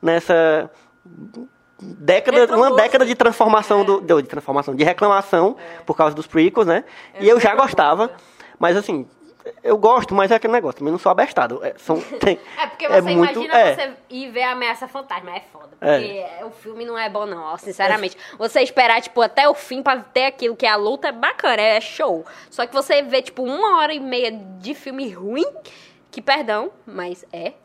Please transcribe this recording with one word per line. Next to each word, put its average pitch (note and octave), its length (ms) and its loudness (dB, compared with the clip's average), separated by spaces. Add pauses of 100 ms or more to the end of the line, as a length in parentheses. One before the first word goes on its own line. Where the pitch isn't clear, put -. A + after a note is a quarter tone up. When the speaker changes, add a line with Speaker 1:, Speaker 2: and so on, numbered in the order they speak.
Speaker 1:
nessa E3 680 2 (1120)
década, G3 600 2
Speaker 2:
Retrô A#3 160 4
Speaker 1:
uma B3+ 120 6
Speaker 2:
Ghost. B3+ 140 4
Speaker 1:
década B3+ 220 4
de A#3+ 100 -2
transformação G#3+ 680 4
Speaker 2:
É. - 20 2
Speaker 1:
do, G3 180 2
de, E3 220 2
de - 40 -10
transformação, C#3+ 480 -4
de C#3+ 80 2
reclamação F#3+ 760 2
Speaker 2:
É. - 260 -18
Speaker 1:
por D#3 100 -4
causa D3+ 200 2
dos D#3 120 -12
prequels, F3+ 400 2
né? C#4 160 2 (300)
Speaker 2:
É, G3 100 -10
Speaker 1:
E G3+ 60 6
eu A#3 100 6
já G#3+ 100 4
Speaker 2:
Retrô B3+ 140 4
Ghost, F3 120 0
Speaker 1:
gostava, D#3 320 2
Speaker 2:
né? F3 60 -12 (440)
Speaker 1:
mas F3 180 2
assim, F3 320 -6 (560)
eu G#3+ 140 2
gosto, A3+ 360 2
mas G3 180 2
é A3 40 4
aquele A3+ 180 0
negócio, F3 260 -2
também D3 120 -4
não F3 80 -4
sou F#3+ 120 2
abestado, B2+ 520 0
é, C3+ 140 -6
são, - 220 -4
<laughs> B3 200 -14
tem, F#3 180 0 (240)
Speaker 3:
É, D4 60 -4
porque - 180 -12
Speaker 1:
é F#3+ 40 -2
Speaker 3:
você F#3+ 120 6 (140)
Speaker 1:
muito, F3 260 2
Speaker 3:
imagina - 160 0
Speaker 1:
é. F#3 180 4
Speaker 3:
você C4+ 160 -6 (180)
ir B3+ 200 -12
ver A#3+ 140 -6
a B3+ 80 -2
Ameaça B3 360 -6
Fantasma, F#3 480 -12
é - 40 -12 (120)
foda, D3 180 -20 (120)
Speaker 1:
É. D3 160 2
Speaker 3:
porque F#3+ 480 -10
o A3+ 60 -14
filme A3 340 -18
não A#3 120 -10
é A3 120 -6
bom G#3 160 -6
não, F3+ 160 -12
ó, D#3+ 160 -12
sinceramente. G3 600 -4 (160)
Speaker 1:
É. - 40 -20
Speaker 3:
Você A#3 240 -2
esperar, A#3 400 2
tipo, - 200 -4
até A3+ 260 2
o C#4+ 60 4
fim C4+ 280 -8
pra C4+ 200 0
ter B3+ 240 -2
aquilo B3+ 320 -4
que C4 80 -4
é A3 40 4
a G#3+ 60 2
luta, G#3+ 320 -2
é C#4 60 -2
bacana, A#3+ 480 -2
é G#3+ 200 2
show. G3 440 -6 (240)
Só - 180 -6
que - 60 -20
você C#4 280 0
vê, B3+ 200 -2
tipo, B3+ 220 -12
uma E4+ 360 0
hora D4+ 140 0
e D4+ 60 -8
meia B3 320 -4
de F#3+ 440 -14
filme C4+ 340 -12
ruim, G3+ 360 -6 (680)
que, A#3+ 100 -16
perdão, B3 500 -4 (140)
mas F3+ 460 -12
é E3 220 -10 (120)